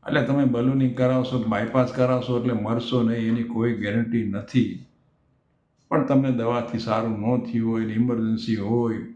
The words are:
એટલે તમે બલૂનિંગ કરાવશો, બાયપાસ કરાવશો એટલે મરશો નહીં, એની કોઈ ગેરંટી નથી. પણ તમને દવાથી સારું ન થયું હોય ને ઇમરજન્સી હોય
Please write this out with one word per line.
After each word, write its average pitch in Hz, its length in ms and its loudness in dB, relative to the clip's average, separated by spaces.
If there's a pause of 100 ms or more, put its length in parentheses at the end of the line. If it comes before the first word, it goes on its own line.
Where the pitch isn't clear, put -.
એટલે 147 180 0
તમે 139 200 2
બલૂનિંગ 127 520 2
કરાવશો, 127 420 2
બાયપાસ 113 520 0
કરાવશો 127 480 0
એટલે 120 140 0
મરશો 117 500 0
નહીં, 113 280 0
એની 117 120 0
કોઈ 117 300 0
ગેરંટી 110 500 -2
નથી. 101 640 -2 (1040)
પણ 147 160 2
તમને 135 260 4
દવાથી 117 480 -2
સારું 110 400 -2
ન 120 200 2
થયું 113 320 -2
હોય 113 140 0
ને 107 80 -4
ઇમરજન્સી 113 640 0
હોય 113 400 0 (200)